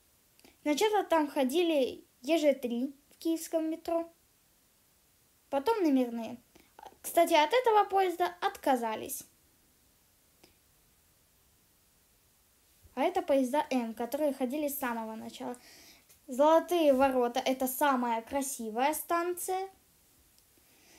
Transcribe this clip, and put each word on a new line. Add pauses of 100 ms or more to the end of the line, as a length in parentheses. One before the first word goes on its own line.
(640)
Сначала
там
ходили (180)
Е
Ж
три (160)
в
киевском
метро. (1400)
Потом
номерные. (600)
Кстати,
от
этого
поезда
отказались. (3750)
А
это
поезда
М,
которые
ходили
с
самого
начала. (720)
Золотые
ворота —
это
самая
красивая
станция. (1300)